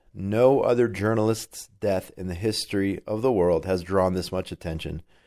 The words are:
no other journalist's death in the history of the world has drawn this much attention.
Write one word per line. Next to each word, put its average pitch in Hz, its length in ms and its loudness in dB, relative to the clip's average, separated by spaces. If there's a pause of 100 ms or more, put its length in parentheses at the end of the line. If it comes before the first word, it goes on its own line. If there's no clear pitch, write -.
(140)
no 110 480 4
other 120 260 4
journalist's 110 800 -2 (140)
death 95 340 0
in 92 120 -10
the 90 60 -4
history 98 720 -2
of 110 160 -4
the 127 120 2
world 87 320 2
has 92 180 0
drawn 92 300 2
this 90 180 -4
much 92 200 -6
attention. 80 500 -8 (260)